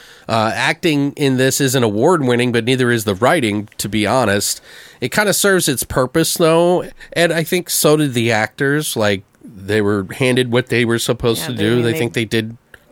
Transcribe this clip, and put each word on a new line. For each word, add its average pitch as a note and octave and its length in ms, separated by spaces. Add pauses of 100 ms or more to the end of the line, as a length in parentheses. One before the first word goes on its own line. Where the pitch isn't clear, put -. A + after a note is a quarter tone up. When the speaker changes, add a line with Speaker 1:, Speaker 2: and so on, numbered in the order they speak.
(280)
Speaker 1:
Uh, A2 260
acting C#3+ 600
in C3+ 240
this C3 220
isn't C3 240
award-winning, B2 680
but A2+ 140
neither B2+ 260
is A2 140
the G2+ 100
writing, A2 520 (120)
to G#2+ 100
be G#2+ 160
honest. G#2 560 (380)
It B2 120
kinda G#3 220
serves F#3+ 340
its C3+ 160
purpose, C#3+ 520
though, E3+ 480 (300)
and E3+ 200
I E3 100
think F3+ 260
so D3+ 280
did D3 160
the A#2 180
actors. C#3 640
Like, G#2 280 (200)
they G#2 380
were G2+ 320
handed B2+ 380
what B2 160
they A#2 180
were A#2 140
supposed A2+ 420
Speaker 2:
Yeah, D#3+ 60
Speaker 1:
to B2+ 60
Speaker 2:
they G#2 100
Speaker 1:
do. A#2+ 180
They A#2 120
Speaker 2:
made - 40
Speaker 1:
think A#2 160
they A#2 120
did A2+ 320 (340)